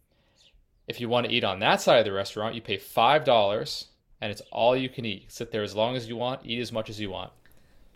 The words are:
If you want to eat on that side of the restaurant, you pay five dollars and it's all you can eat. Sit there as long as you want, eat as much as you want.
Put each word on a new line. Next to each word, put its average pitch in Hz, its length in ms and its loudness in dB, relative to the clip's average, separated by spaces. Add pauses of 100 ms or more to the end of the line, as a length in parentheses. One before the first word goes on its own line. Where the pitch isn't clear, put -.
(880)
If - 140 -8
you 120 80 -4
want 120 180 2
to 113 60 -2
eat 117 120 2
on 95 160 0
that 165 200 4
side 156 180 6
of 110 60 6
the 101 80 -2
restaurant, 104 420 -4
you 117 80 -10
pay 104 140 -4
five 135 480 2
dollars 117 600 2 (340)
and 110 100 -6
it's 98 120 -12 (100)
all 120 240 4
you 131 120 -4
can 127 160 -10
eat. 104 280 -10
Sit - 180 -10
there 107 120 -4
as 95 120 -8
long 113 220 0
as 113 120 -8
you 117 80 -10
want, 123 280 -4
eat 117 160 -6
as 117 120 -8
much 110 180 -6
as 107 100 -12
you 101 100 -6
want. 92 220 -10 (640)